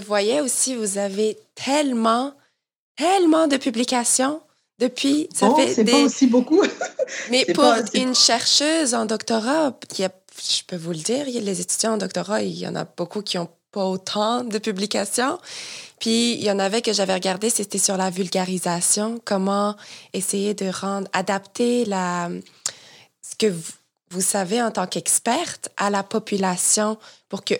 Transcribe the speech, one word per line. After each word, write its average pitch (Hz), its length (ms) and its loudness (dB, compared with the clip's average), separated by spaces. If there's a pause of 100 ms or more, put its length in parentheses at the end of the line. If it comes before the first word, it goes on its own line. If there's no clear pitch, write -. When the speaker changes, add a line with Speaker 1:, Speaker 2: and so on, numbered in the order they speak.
Speaker 1:
voyais 208 380 2
aussi. 262 320 0
Vous 208 240 -4
avez 202 400 0 (160)
tellement, 254 800 0 (640)
tellement 320 500 4
de 277 100 2
publications 254 880 0 (360)
depuis. 277 540 0
Ça - 160 2
Speaker 2:
Bon, 247 80 6
Speaker 1:
fait 302 160 4
Speaker 2:
c'est 226 120 4
Speaker 1:
des 233 80 4
Speaker 2:
pas 285 100 6
aussi 277 240 4
beaucoup. 247 340 6 (360)
<laughs> - 340 -6
Speaker 1:
Mais 254 160 4
Speaker 2:
C'est 349 80 2
Speaker 1:
pour 294 100 6
Speaker 2:
pas, 226 220 6
c'est - 160 0
Speaker 1:
une 254 120 0
chercheuse 285 800 2
en 226 120 0
doctorat, 226 720 0 (140)
il - 80 -6
y 190 40 0
a, 185 60 0 (260)
je - 300 -4
peux 185 100 -10
vous 165 140 -8
le 170 80 -6
dire, 262 300 -2
il 247 60 -4
y 240 40 -2
a - 20 -6
les 196 200 -4
étudiants 220 340 -2
en 214 40 0
doctorat, 190 440 -4
il 180 160 -6
y 180 100 -8
en 175 60 -6
a 165 100 -4
beaucoup 175 380 -8
qui 202 160 -4
ont 170 100 -6 (220)
pas 196 140 -4
autant 208 580 -2
de 226 160 -4
publications. 214 800 -2 (640)
Puis, 233 340 2
il - 80 -6
y 208 80 0
en 196 80 2
avait 196 240 0
que 226 100 0
j'avais 196 220 0
regardé, 190 360 -2
c'était 202 280 -4
sur 190 180 0
la 190 140 0
vulgarisation, 185 1120 -2
comment 202 520 0 (360)
essayer 202 420 -2
de 202 160 -4
rendre, 196 420 -4
adapter 214 720 0
la, 180 420 -2 (920)
ce - 160 -16
que 226 80 2
vous, 170 160 -2 (480)
vous 180 100 -6
savez 196 420 0
en 226 80 0
tant 208 160 -2
qu'experte - 920 -2
à 196 140 0
la 202 120 0
population 208 960 0 (320)
pour 190 160 -10
que - 160 -2